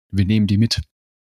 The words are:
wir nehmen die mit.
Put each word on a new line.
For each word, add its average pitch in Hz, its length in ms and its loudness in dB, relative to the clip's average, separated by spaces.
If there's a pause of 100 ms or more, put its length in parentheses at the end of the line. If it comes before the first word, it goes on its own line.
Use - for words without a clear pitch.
(120)
wir 98 120 0
nehmen 107 220 2
die 101 100 0
mit. 113 260 0 (560)